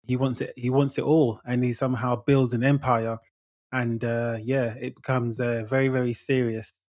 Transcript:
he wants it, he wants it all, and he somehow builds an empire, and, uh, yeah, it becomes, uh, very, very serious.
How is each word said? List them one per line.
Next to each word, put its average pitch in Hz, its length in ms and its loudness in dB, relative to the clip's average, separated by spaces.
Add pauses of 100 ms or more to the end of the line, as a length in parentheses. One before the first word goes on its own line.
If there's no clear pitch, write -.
he 123 120 -2
wants 127 260 -2
it, - 140 -6
he 123 140 -4
wants 139 280 2
it - 60 -2
all, 139 420 4
and 123 180 0
he 123 100 0
somehow 123 420 0
builds 127 380 2
an 117 100 0
empire, 123 540 2 (540)
and, 117 320 -2
uh, 117 400 -2
yeah, 120 360 0
it 127 160 -8
becomes, 120 440 -2
uh, 117 280 -2
very, 135 200 2
very 127 260 0
serious. 117 600 -2 (220)